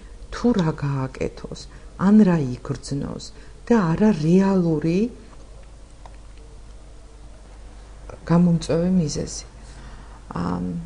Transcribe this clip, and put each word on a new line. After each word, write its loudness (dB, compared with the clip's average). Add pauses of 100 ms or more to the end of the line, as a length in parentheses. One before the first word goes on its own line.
(240)
თუ 0
რა 2
გააკეთოს, -6 (340)
ან 4
რა 4
იგრძნოს -6 (380)
და 2
არა 4
რეალური 4 (3250)
გამომწვევი 2
მიზეზი. -2 (800)
ამ, -4 (220)